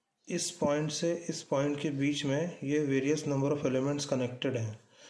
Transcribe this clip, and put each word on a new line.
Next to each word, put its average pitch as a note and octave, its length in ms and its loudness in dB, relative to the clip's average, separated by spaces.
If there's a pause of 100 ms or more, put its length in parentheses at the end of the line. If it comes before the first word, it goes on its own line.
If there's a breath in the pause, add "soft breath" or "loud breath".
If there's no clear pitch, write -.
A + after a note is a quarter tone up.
(300)
इस F3 220 -2
पॉइंट D3+ 400 0
से E3+ 380 -2
इस - 140 -6
पॉइंट D3 380 0
के D#3+ 80 0
बीच C#3+ 360 0
में D#3 380 0
ये D3 160 2
various C#3+ 540 2
number C#3 240 2
of C#3+ 100 0
elements C#3 460 0
connected B2 440 -2
हैं। A2 300 -6 (220 loud breath)